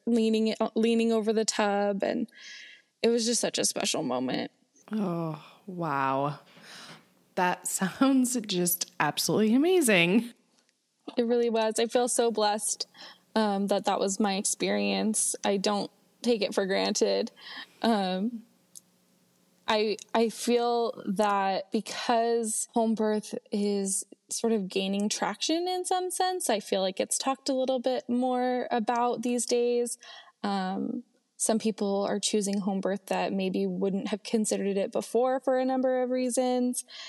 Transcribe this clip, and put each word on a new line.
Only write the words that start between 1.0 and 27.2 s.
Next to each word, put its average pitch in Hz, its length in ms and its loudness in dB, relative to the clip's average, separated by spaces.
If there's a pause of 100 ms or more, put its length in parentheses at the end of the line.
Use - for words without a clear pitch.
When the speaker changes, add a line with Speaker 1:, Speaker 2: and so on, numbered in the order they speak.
Speaker 1:
over 220 200 2
the 214 120 2
tub. 202 580 0
And - 260 -2 (720)
it 226 60 4
was 233 180 2
just 233 140 0
such - 180 -2
a - 60 0
special - 380 -2
moment. 127 480 -2 (420)
Speaker 2:
Oh, 170 500 -4 (240)
wow. 143 720 -2 (960)
That 180 340 0
<laughs> - 0 -
sounds 254 680 2 (100)
just 180 440 0 (100)
absolutely 170 540 2
amazing. 247 760 4 (840)
Speaker 1:
It 240 100 2
really 240 240 2
was. 220 280 0
I 233 80 2
feel 240 220 2
so 233 220 2
blessed, 214 560 -2 (480)
um, 202 340 2
that 202 180 0
that 196 120 2
was 196 220 0
my 202 140 2
experience. 202 1000 0 (100)
I 202 120 2
don't 202 340 -2 (320)
take 233 200 0
it 196 120 -2
for 196 120 2
granted. 196 640 0 (500)
Um, 208 600 0 (1200)
I, 214 300 2 (180)
I 233 140 2
feel 240 800 0
that 196 640 0
because 233 1040 0
home 226 200 2
birth 214 400 -2 (160)
is 202 540 0 (240)
sort - 240 -2
of 196 160 0
gaining 196 400 0
traction 320 580 -2
in 359 180 -2
some 370 260 -2
sense, 370 400 0
I 208 100 0
feel 196 200 -2
like 190 200 0
it's - 180 -2
talked - 300 -2